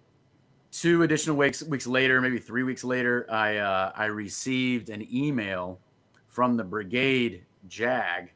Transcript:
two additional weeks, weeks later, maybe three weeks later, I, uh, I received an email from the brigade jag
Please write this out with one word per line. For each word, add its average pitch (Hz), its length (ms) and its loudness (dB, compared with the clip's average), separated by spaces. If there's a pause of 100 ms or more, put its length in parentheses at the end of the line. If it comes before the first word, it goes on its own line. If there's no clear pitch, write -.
(720)
two 170 320 2
additional 156 340 2
weeks, 139 280 2
weeks 135 240 -4
later, 131 320 4
maybe 127 180 0
three 117 240 -4
weeks 127 220 -4
later, 123 460 0
I, 107 260 2
uh, 95 400 0
I 107 80 -2
received 110 840 -2
an 104 240 -10
email 101 680 -2 (480)
from 123 280 2
the 113 60 0
brigade 107 840 0 (220)
jag 95 680 -2